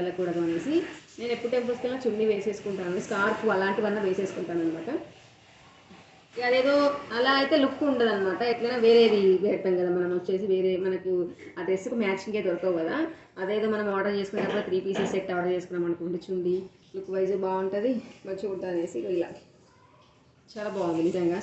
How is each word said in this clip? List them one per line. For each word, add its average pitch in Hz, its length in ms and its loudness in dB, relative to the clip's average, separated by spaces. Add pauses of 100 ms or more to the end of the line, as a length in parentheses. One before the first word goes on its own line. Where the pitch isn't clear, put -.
వెళ్ళకూడదు 175 460 -2
అనేసి. 170 280 0 (440)
నేను 233 180 -4
ఎప్పుడు 233 180 -4
టెంపుల్స్కి 240 320 -2
వెళ్ళినా 262 200 -4
చున్నీ 220 260 0
వేసేసుకుంటాను, 190 720 -4
స్కార్ఫ్ 214 380 0 (120)
అలాంటివన్నా 202 520 0
వేసేసుకుంటాను 185 580 -2
అనమాట. 160 220 -4 (1500)
ఇక 240 140 -2
అదేదో 262 220 4 (460)
అలా 262 120 4 (100)
అయితే 302 220 4
లుక్ 262 280 0
ఉండదు 240 240 4
అనమాట, 190 260 0 (120)
ఎట్లైనా 233 320 -2
వేరేది 226 360 8 (240)
పెడతాం 190 360 2
కదా 180 180 2
మనం 180 200 0
వచ్చేసి, 190 340 -2
వేరే 185 200 2 (140)
మనకు 185 260 -2 (460)
ఆ 180 100 -6
డ్రెస్కు 190 340 -2
మ్యాచింగే 202 440 -2
దొరకవు 175 340 0
కదా. 165 160 -2 (460)
అదేదో 208 320 0
మనం 208 120 -2 (100)
ఆర్డర్ 202 220 0
చేసుకునేటప్పుడు 196 500 -2
త్రీ 185 180 0
పీసెస్ 190 280 -2
సెట్ 190 220 -2
ఆర్డర్ 180 200 0
చేసుకున్నాం 175 340 -4
అనుకోండి, 175 360 -4
చున్నీ 180 300 -2 (400)
లుక్ 190 180 -10
వైజ్ 190 220 0 (100)
బాగుంటుంది, 196 460 0 (340)
మంచిగా 190 280 -6
ఉంటుంది 180 200 -6
అనేసి 175 280 -4
ఇగో 190 160 -4
ఇలా. - 120 -2 (1200)
చాలా 208 220 -8
బాగుంది 170 320 0
నిజంగా, 180 360 0